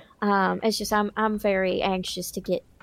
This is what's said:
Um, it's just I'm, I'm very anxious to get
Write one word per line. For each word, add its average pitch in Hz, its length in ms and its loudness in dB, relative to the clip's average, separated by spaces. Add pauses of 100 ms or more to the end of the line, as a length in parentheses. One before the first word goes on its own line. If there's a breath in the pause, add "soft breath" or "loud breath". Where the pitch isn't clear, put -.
(220 loud breath)
Um, 196 420 2
it's 220 140 2
just 208 140 -4
I'm, 208 240 2
I'm 214 220 0
very 190 440 2
anxious 185 500 -4
to 196 80 -8
get 180 240 -2 (180)